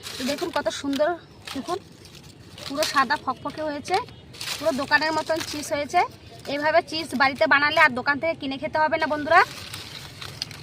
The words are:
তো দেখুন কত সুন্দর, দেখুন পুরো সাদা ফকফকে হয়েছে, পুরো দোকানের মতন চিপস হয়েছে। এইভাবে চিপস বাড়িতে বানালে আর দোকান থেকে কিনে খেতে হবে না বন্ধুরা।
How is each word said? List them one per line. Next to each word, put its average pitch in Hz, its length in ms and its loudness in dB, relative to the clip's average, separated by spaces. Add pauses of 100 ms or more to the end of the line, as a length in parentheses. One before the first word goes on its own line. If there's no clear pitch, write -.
(160)
তো - 140 -8
দেখুন 294 260 -2
কত 294 100 0 (140)
সুন্দর, 285 280 2 (460)
দেখুন 339 240 -6 (880)
পুরো 277 160 -2 (100)
সাদা 269 320 2
ফকফকে 285 440 -6
হয়েছে, 294 280 -2 (600)
পুরো 302 140 0 (100)
দোকানের 294 380 2
মতন 320 200 -2 (100)
চিপস 294 260 -8
হয়েছে। 294 260 0 (520)
এইভাবে 302 360 4
চিপস 320 220 -6 (100)
বাড়িতে 277 240 4 (100)
বানালে 294 320 4
আর 277 120 4
দোকান 285 240 0
থেকে 330 180 0
কিনে 269 220 -4
খেতে 311 200 -2
হবে 311 200 2
না 311 100 0
বন্ধুরা। 302 280 6 (1200)